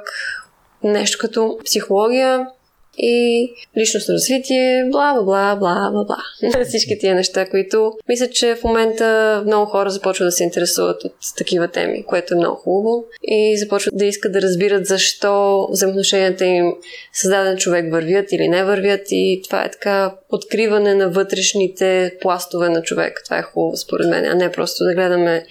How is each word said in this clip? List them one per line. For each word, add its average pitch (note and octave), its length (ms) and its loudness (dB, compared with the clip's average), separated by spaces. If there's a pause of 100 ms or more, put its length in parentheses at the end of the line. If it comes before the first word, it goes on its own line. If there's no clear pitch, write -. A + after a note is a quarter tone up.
(840)
нещо G#3 380 0
като A3+ 440 -2
психология B3 840 0 (500)
и A#3+ 520 2 (280)
личностно G#3+ 360 0
развитие, B3+ 760 0
бла, C#4+ 220 2
бла, A#3+ 100 2
бла, G3 320 2
бла, G3 360 0
бла, G#3 140 -2
бла. - 580 -2
<laughs> - 20 -4
Всички A3 340 -2
тия F#3+ 160 2
неща, F#3 340 0
които A3 440 0 (160)
мисля, B3 200 0
че A#3+ 260 0
в A#3+ 80 -14
момента A3 800 2
много G#3+ 200 2
хора G3+ 240 0
започват F#3+ 380 0
да F3 40 2
се F3 120 0
интересуват F3 600 0
от - 80 -6 (260)
такива F3 300 0
теми, F3 380 -4
което F3 280 -2
е F3 40 2
много E3+ 180 0
хубаво. A3 500 0 (180)
И G#3+ 340 2
започват G#3 400 -2
да G3+ 80 2
искат G3+ 260 -2
да F#3+ 100 0
разбират F#3+ 440 2
защо G3 840 2
взаимоотношенията F#3+ 720 2
им F3 280 2 (400)
с - 160 0
даден F#3+ 280 2
човек F3 340 0
вървят E3+ 400 0
или D#3+ 160 0
не F3+ 160 2
вървят. G3 380 2 (100)
И F#3+ 340 2
това F#3+ 180 -2
е - 80 -6
така G3 440 -2 (160)
откриване G#3 640 0
на F#3+ 140 2
вътрешните F#3+ 1120 0
пластове F3 480 0
на E3 120 0
човек. - 440 -4
Това E3+ 120 -4
е E3+ 60 -4
хубаво - 340 -4
според - 320 -2
мен, E3+ 160 0
а - 100 0
не F3+ 160 0
просто F3 320 -4
да F3+ 100 2
гледаме F3 580 0